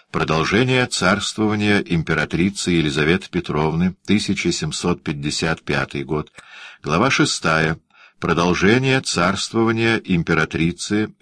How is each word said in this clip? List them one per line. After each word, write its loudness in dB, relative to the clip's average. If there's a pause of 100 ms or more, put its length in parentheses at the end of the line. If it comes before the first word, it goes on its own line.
(100)
Продолжение 0
царствования 0
императрицы 0
Елизаветы 2
Петровны, 0 (100)
тысяча 0
семьсот -4
пятьдесят -4
пятый -4
год. -6 (500)
Глава 0
шестая. 0 (400)
Продолжение 2
царствования 0
императрицы 0